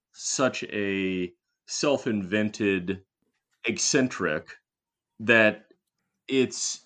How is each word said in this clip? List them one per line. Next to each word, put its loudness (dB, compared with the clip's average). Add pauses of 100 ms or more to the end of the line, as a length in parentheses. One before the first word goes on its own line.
(120)
such -2
a -2 (340)
self-invented -2 (640)
eccentric, -2 (640)
that 4 (600)
it's 0